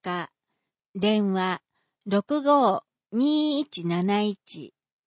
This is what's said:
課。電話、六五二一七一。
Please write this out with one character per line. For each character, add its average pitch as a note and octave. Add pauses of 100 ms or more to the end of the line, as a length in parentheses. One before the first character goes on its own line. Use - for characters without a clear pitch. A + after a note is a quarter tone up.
課。 F3+ (640)
電 G3+
話、 F#3 (460)
六 A#3
五 C4+ (300)
二 D4
一 F3+
七 F#3
一。 F#3+ (340)